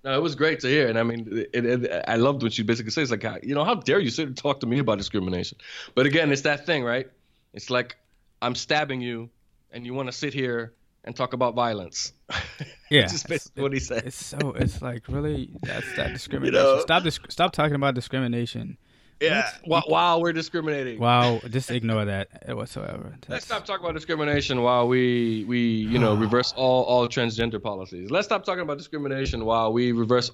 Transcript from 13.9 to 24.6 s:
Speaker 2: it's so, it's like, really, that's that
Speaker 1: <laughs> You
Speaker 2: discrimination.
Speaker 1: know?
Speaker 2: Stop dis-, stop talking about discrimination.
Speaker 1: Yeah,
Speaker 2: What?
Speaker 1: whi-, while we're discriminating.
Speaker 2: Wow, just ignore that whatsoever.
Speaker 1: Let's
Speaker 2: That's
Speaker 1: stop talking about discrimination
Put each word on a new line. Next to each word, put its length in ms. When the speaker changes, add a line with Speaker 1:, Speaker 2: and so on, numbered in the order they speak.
Speaker 2:
it's 180
so, 320
it's 240
like, 280
really, 420
that's 320
that 120
Speaker 1:
<laughs> 20
You 40
Speaker 2:
discrimination. 400
Speaker 1:
know? 280
Speaker 2:
Stop 220
dis-, 160
stop 220
talking 220
about 220
discrimination. 840
Speaker 1:
Yeah, 300
Speaker 2:
What? 240
Speaker 1:
whi-, 40
while 300
we're 120
discriminating. 680
Speaker 2:
Wow, 400
just 220
ignore 340
that 220
whatsoever. 580
Speaker 1:
Let's 140
Speaker 2:
That's 180
Speaker 1:
stop 200
talking 180
about 120
discrimination 680